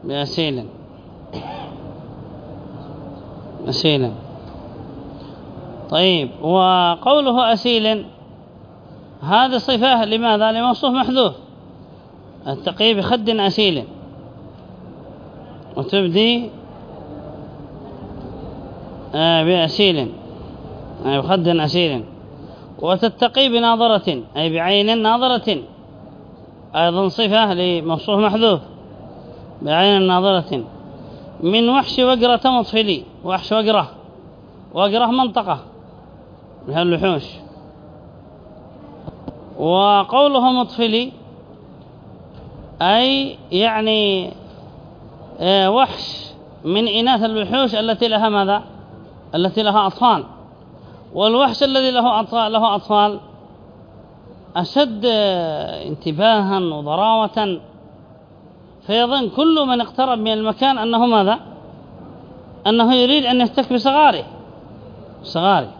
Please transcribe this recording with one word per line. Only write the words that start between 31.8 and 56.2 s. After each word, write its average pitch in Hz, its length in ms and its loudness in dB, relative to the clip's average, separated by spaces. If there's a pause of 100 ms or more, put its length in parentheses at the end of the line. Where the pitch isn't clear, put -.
وقرة 247 460 4
مطفلي. 220 600 0 (200)
وحش 185 280 -4
وقرة، 214 360 2 (840)
وقرة 202 320 2
منطقة 226 520 0 (1120)
من 147 100 -4
الوحوش. 170 460 0 (2250)
وقوله 202 920 4
مطفلي 240 600 0 (1700)
أي 262 560 2 (140)
يعني، 214 800 0 (1080)
آه، 190 300 4
وحش - 560 0 (380)
من 208 240 0
إناث 226 340 2
الوحوش 220 520 0
التي 226 340 0
لها 220 200 2
ماذا؟ 202 340 2 (720)
التي 185 280 0
لها 208 240 4
أطفال. 190 380 2 (920)
والوحش 226 480 4
الذي 269 280 2
له 240 300 2
أطفال، 220 320 -2
له 220 220 2
أطفال 208 460 2 (1400)
أشد 214 460 0 (840)
انتباها 190 720 2